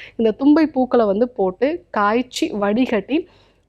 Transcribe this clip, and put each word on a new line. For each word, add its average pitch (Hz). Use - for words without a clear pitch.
இந்த 220
தும்பை 294
பூக்களை 254
வந்து 208
போட்டு 247
காய்ச்சி 233
வடிகட்டி 214